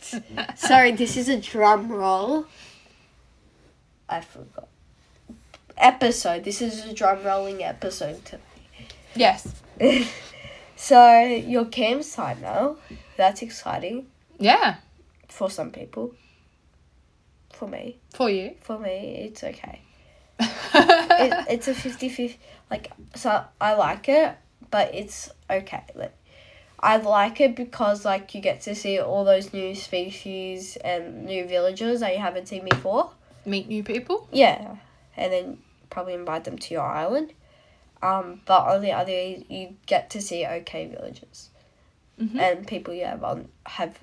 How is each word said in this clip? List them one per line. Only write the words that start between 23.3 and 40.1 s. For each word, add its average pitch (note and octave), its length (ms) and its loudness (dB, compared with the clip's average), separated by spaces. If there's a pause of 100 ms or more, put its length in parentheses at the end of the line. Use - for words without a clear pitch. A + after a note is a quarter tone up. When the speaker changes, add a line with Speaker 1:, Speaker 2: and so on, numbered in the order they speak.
Speaker 2:
I G#3+ 140 2
like F#3+ 340 0
it, D4 260 4 (360)
but G#3 220 2
it's - 360 -12 (200)
okay. G3 340 -4 (120)
Like, - 180 -12 (680)
I G#3+ 180 4
like G#3+ 420 2
it C4 160 4
because, G#3+ 480 -2
like, G3 320 -4
you G3+ 60 -10
get G3 200 -2
to G#3 140 -10
see G3 240 -4
all G3 240 -2
those G3 300 4
new F#3+ 220 -6
species F#3+ 1040 -10
and E3 480 -8
new F#3 220 -6
villages F#3+ 540 -2
that G3+ 120 -2
you F#3+ 60 -4
haven't F#3 300 -6
seen F#3+ 160 -10
before. G3 460 -2 (340)
Speaker 1:
Meet G3 240 -6
new G#3+ 140 -6
people? B3 500 -6
Speaker 2:
Yeah. G#3 420 4 (400)
And F#3 160 -4
then F3+ 260 -4 (320)
probably F3+ 260 -10
invite E3 280 -8
them - 140 -12
to - 160 -12
your D#3 100 -4
island. F3 480 -2 (680)
Um, F#3 440 -4
but F#3+ 220 6
on G3 140 2
the G3+ 100 -2
other, F#3 200 -2 (360)
you F#3+ 280 -14 (100)
get - 240 0
to G#3 120 -10